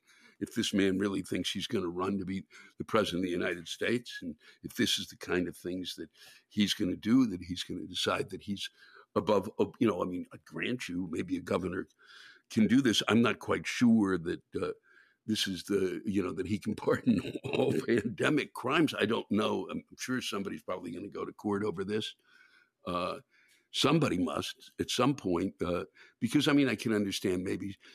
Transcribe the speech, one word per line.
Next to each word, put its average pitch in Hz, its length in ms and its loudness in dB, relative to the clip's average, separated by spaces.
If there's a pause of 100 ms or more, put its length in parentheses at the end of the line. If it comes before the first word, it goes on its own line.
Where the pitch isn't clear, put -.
(400)
if - 140 -8
this 113 180 0
man 95 260 4
really 98 240 0
thinks - 280 -4
he's 92 160 -4
gonna 95 220 -2
run 92 300 -2
to 92 60 -4
be 95 200 -4 (340)
the - 60 -6
president 92 400 0
of - 20 0
the 87 100 -2
United 90 320 -4
States, 117 540 -4
and 123 120 -8 (280)
if - 120 -12
this - 240 0
is 101 100 -8
the - 80 -18
kind 87 320 0
of 85 80 -12
things 90 400 -8
that 82 120 -10 (400)
he's 104 260 0
gonna 90 220 -2
do, 117 300 4
that 92 160 -4
he's 87 220 -8
gonna - 220 -10
decide 90 440 -2
that 90 120 -12
he's - 280 -8 (460)
above, 104 420 2
uh, 107 80 4 (120)
you 117 100 4
know, 90 140 0
I 92 40 -2
mean, 90 260 -6
I - 120 -18
grant - 440 -6
you, 92 220 -4
maybe 92 260 -4
a 90 40 -4
governor 90 480 -2 (640)
can 110 160 6
do 120 140 6
this. 113 280 4
I'm 110 140 6
not 107 160 2
quite 92 280 -2
sure 110 520 6
that, 82 240 -4 (200)
uh, 87 100 -2 (540)
this 110 200 0
is 90 180 -6
the, 95 420 0
you 98 160 0
know, 92 100 -2
that 90 140 -4
he 98 120 0
can 104 160 -4
<laughs> - 120 -10
pardon 110 340 2 (320)
all 127 220 2 (120)
pandemic 120 680 0
crimes. 143 440 2
I 104 80 2
don't 104 240 0
know. 101 400 2
I'm 85 120 -6 (140)
sure 127 240 -4
somebody's 101 420 -6
probably 92 280 -8
gonna 90 180 -8
go 90 160 -8
to 90 80 -10
court 101 320 -2
over 98 200 -2
this. 107 300 -2 (720)
Uh, 87 300 -2 (560)
somebody 135 440 4
must 87 640 -4
at - 100 -4
some 131 240 4
point, 95 480 0
uh, 87 220 0 (360)
because, 139 280 4
I 147 40 6
mean, 143 160 6
I 113 60 2
can 110 200 0
understand 95 500 0
maybe, 98 320 -4 (180)